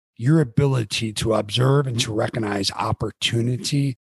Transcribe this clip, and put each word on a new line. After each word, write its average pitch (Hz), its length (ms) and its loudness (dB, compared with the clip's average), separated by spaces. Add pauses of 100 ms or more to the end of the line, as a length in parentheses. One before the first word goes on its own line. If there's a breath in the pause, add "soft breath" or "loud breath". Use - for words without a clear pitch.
(160)
your 147 240 4
ability 123 760 0
to 110 180 0
observe 123 540 2
and 117 140 -4
to 113 120 -2
recognize 104 600 -2
opportunity 117 1300 -2